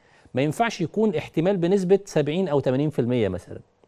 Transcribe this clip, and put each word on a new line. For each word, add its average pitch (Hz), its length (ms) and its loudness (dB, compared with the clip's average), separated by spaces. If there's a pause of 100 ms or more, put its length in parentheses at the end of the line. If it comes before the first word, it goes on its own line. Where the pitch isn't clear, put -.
(340)
ما 127 80 0
ينفعش 196 380 -2
يكون 208 340 0
احتمال 165 420 0
بنسبة 185 480 2
سبعين 160 440 0
أو 143 120 2
تمانين 139 300 0
في - 80 -6
المية 120 300 0
مثلًا. 90 300 -8 (300)